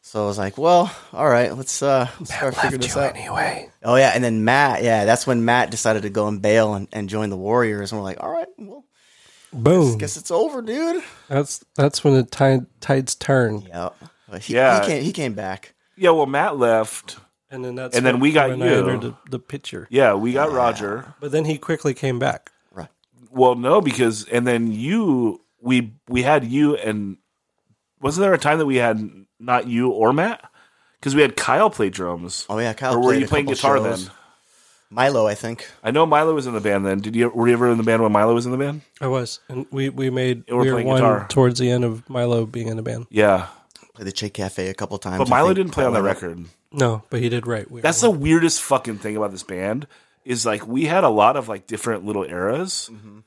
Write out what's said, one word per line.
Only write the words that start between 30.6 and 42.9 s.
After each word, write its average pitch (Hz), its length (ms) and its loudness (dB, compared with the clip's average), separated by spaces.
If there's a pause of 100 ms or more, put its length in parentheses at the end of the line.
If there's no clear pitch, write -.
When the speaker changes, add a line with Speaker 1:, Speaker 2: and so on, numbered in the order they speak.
Speaker 3:
'Cause 139 140 -4
we 151 60 6
had 139 140 4
Kyle 180 340 2
play 107 200 -2
drums. 87 600 -8
Speaker 1:
Oh, 107 100 -4
yeah, 113 140 -4
Kyle 131 200 -4
Speaker 3:
Or 120 60 0
were 123 120 2
Speaker 1:
played 135 100 2
Speaker 3:
you 139 40 0
Speaker 1:
a 139 40 -10
Speaker 3:
playing 143 160 0
Speaker 1:
couple 135 100 -2
Speaker 3:
guitar 139 220 2
Speaker 1:
shows. 95 280 -2
Speaker 3:
then? 98 100 -20 (760)
Speaker 1:
Milo, 120 360 2
I 104 80 0
think. 117 340 -12 (140)
Speaker 3:
I 110 80 -2
know 156 140 4
Milo 156 300 2
was 135 120 -4
in 120 60 -6
the 110 80 -2
band 101 240 0
then. 98 140 -2
Did 107 160 -8
you, 117 140 2
were 117 180 0
you 123 60 6
ever 120 160 4
in 113 80 4
the 113 60 -2
band 113 200 2
when 107 80 2
Milo 107 240 4
was 117 100 -2
in 123 60 -6
the 127 60 -4
band? 143 240 -6 (200)
Speaker 2:
I 139 60 -4
was, 127 320 -4 (100)
and 131 220 -10
we, 135 180 -4
we 131 200 -4
made 127 380 -2
Speaker 3:
And 120 100 -2
we're 127 80 2
Speaker 2:
we 135 40 2
were 127 60 0
Speaker 3:
playing 123 120 -2
Speaker 2:
one 131 100 2
Speaker 3:
guitar. 110 320 2
Speaker 2:
towards 123 300 2
the 123 120 0
end 123 120 0
of 113 260 -6
Milo 120 360 0
being 117 220 -10
in 113 100 -6
the 110 60 -8
band. 113 260 -8